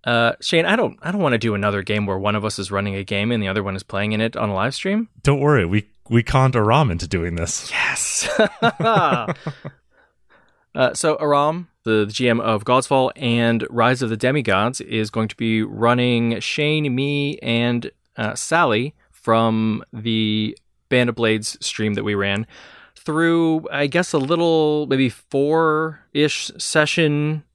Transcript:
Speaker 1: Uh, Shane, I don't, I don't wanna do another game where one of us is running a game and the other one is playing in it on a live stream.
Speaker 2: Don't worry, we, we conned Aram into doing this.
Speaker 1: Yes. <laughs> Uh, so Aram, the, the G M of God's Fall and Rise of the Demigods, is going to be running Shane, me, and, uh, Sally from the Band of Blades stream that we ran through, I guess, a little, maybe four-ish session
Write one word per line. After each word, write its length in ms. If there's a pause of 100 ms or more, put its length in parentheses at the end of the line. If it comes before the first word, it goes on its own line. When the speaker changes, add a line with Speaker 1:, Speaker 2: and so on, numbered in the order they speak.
Speaker 1:
Uh, 280 (100)
Shane, 240
I 100
don't, 240
I 120
don't 100
wanna 160
do 160
another 280
game 220
where 140
one 180
of 80
us 140
is 120
running 240
a 100
game 280
and 100
the 60
other 140
one 120
is 80
playing 300
in 80
it 160
on 140
a 40
live 200
stream. 340 (140)
Speaker 2:
Don't 180
worry, 240
we, 240 (220)
we 120
conned 340
Aram 340
into 180
doing 280
this. 340
Speaker 1:
Yes. 580 (520)
<laughs> 540 (1400)
Uh, 160
so 280
Aram, 480 (160)
the, 200
the 80
G 160
M 120
of 240
God's 240
Fall 260
and 560
Rise 320
of 80
the 60
Demigods, 640
is 280
going 200
to 80
be 260
running 760
Shane, 520
me, 460
and, 540 (240)
uh, 180
Sally 580 (200)
from 800
the 680 (300)
Band 220
of 40
Blades 500
stream 300
that 80
we 140
ran 320 (480)
through, 720
I 160
guess, 260
a 60
little, 680
maybe 200
four-ish 1500
session 880 (100)